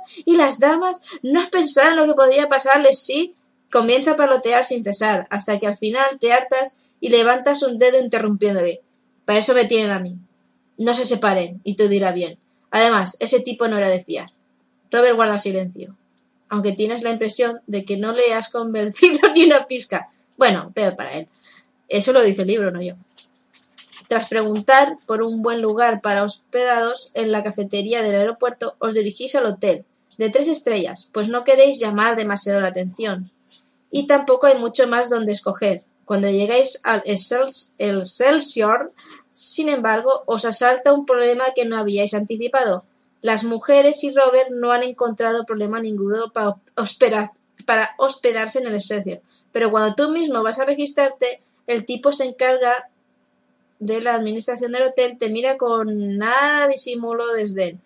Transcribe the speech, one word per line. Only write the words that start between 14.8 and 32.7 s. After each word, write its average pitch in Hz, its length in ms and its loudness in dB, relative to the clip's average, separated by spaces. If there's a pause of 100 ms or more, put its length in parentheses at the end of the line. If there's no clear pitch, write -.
Robert 240 240 4
guarda 214 240 2
silencio, 190 580 -6 (520)
aunque 202 240 -2
tienes 220 300 -2
la 233 80 -4
impresión 226 560 -2
de 202 180 -6
que 196 120 -4
no 214 160 -4
le 240 220 2
has 226 160 -4
convencido 226 680 -4
<laughs> 311 140 2
ni 339 100 6
una 285 220 4
pizca. 233 440 -8 (260)
Bueno, 202 380 0
peor 190 220 -2
para 131 160 -12
él. 160 160 -12 (600)
Eso 208 240 0
lo 254 100 6
dice 196 200 2
el 190 60 -4
libro, 202 220 -2
no 175 120 -10
yo. 180 120 -10 (1120)
Tras 226 200 -2
preguntar 226 800 4
por 220 160 -2
un 226 200 -4
buen 233 200 -2
lugar 220 380 0
para 202 240 0
hospedados 240 880 -4
en 220 180 -2
la 208 100 -2
cafetería 208 600 -4
del 202 140 0
aeropuerto, 226 600 -2
os 220 160 -4
dirigís 220 400 -4
al 254 120 2
hotel 196 380 -2 (340)
de 220 120 0
tres 285 180 2
estrellas, 214 640 -4
pues 214 160 -4
no 240 140 -4
queréis 269 380 6
llamar 220 360 0
demasiado 202 440 -2
la 190 80 0
atención. 185 600 -6 (600)